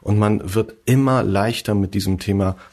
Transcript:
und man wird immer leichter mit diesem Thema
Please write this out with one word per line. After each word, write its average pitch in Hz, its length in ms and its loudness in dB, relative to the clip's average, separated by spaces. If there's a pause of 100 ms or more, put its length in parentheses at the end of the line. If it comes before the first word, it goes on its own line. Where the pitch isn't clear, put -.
und 104 160 0
man 104 360 0
wird 110 200 -2 (100)
immer 131 380 2
leichter 104 520 0
mit 98 200 0
diesem 95 240 -2
Thema 95 380 0 (160)